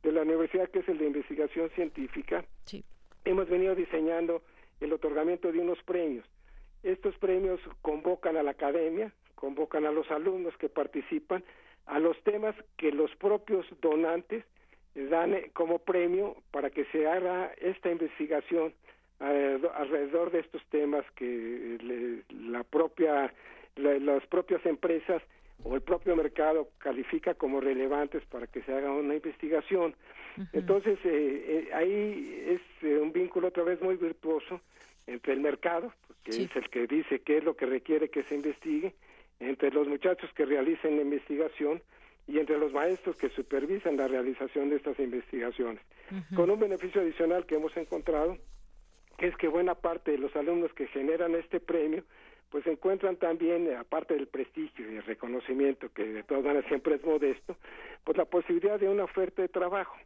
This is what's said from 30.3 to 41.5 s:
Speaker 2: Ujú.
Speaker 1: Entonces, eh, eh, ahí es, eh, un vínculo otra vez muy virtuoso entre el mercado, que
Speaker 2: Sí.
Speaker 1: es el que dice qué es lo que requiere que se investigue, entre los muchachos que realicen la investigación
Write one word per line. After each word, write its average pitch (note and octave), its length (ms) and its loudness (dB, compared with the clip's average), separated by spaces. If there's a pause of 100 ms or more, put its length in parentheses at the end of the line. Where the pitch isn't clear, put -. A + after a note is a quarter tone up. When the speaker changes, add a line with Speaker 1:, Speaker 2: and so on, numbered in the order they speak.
Speaker 2:
Ujú. F#3+ 160 -8
Speaker 1:
Entonces, G3 500 2
eh, D3+ 640 0
eh, - 60 -8
ahí G3+ 720 0
es, F3 140 2 (220)
eh, D3+ 160 4
un D#3 120 0
vínculo F3+ 360 0
otra F3+ 160 0
vez E3 180 0
muy F#3 140 2
virtuoso E3 640 -2 (460)
entre B2 260 -2
el C3+ 60 0
mercado, E3+ 520 0 (320)
que A2 100 -6
Speaker 2:
Sí. A#2 100 0
Speaker 1:
es - 120 -6
el - 140 -4
que A#2+ 160 0
dice C#3+ 360 0
qué D3+ 160 2
es D#3 60 2
lo D#3 120 0
que C3+ 100 -2
requiere D3+ 440 0
que D3 140 -2
se D3 120 -4
investigue, D3+ 580 -2 (460)
entre C3+ 320 0
los D3 160 2
muchachos D#3 460 0
que D3+ 120 2
realicen D3 520 2
la D3+ 40 2
investigación D3 800 -2 (460)